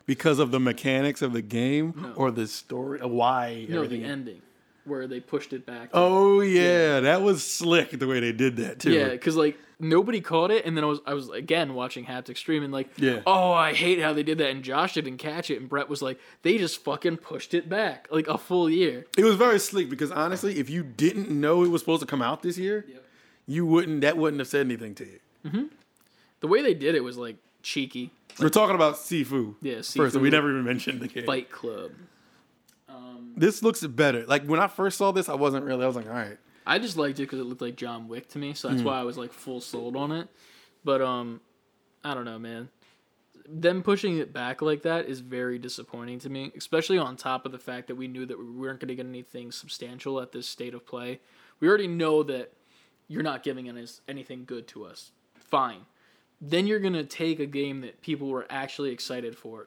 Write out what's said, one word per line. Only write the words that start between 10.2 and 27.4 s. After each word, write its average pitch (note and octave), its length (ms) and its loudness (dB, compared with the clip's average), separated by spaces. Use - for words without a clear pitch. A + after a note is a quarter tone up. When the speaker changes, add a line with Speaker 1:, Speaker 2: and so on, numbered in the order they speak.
Speaker 2:
caught E3 320 2
it, A3 120 2
and E3 120 -2
then D3+ 80 0
I - 20 2
was, D3 200 0
I C#3+ 80 -4
was, C3 160 -6
again, D3+ 440 -2
watching B2 300 -8
Haptic B2+ 320 -10
stream, D#3 260 0
and, C#3 100 -6
like, C3+ 160 -4
Speaker 1:
Yeah. B2+ 280 2
Speaker 2:
"Oh, F#3 260 6
I D#3+ 200 4
hate F3 280 2
how D#3 120 2
they D3 100 0
did D#3 160 0
that," C#3+ 120 2
and C3+ 120 -6
Josh C#3+ 320 0
didn't C3 220 -4
catch D#3 340 -8
it, B2 80 -2
and C3 100 -12
Brett C#3+ 200 -4
was C#3+ 140 -6
like, C3 180 -6
"They F#3 140 4
just F3+ 280 -2
fucking D#3 320 -2
pushed - 360 -10
it E3+ 160 0
back, F#3 420 -2
like, D#3 180 0
a D#3 100 -2
full F3 320 2
year." D#3+ 360 2
Speaker 1:
It G3 60 8
was A3 100 8
very A3+ 240 6
slick, F3+ 320 0
because, C#3 220 -4
honestly, F3+ 480 0
if B2+ 100 -2
you E3 140 -2
didn't E3 460 0
know D#3 340 4
it F3 40 6
was E3+ 140 2
supposed E3 180 2
to C#3+ 60 -6
come C3+ 160 0
out C3+ 200 -2
this F3+ 160 -4
year, G3+ 280 -4
Speaker 2:
Yep. B2+ 180 -20
Speaker 1:
you E3 200 0
wouldn't, D#3+ 360 4
that D3+ 140 6
wouldn't D#3 220 2
have C3 100 -4
said C#3 180 2
anything A2 300 -6
to - 80 -14
you. F#2+ 140 -20
Speaker 2:
Mm-hmm. F3 180 -4
The - 100 -6
way A3 140 6
they A#3 120 4
did D3+ 200 0
it C3+ 80 2
was, B2 140 -8
like, A#2 200 -10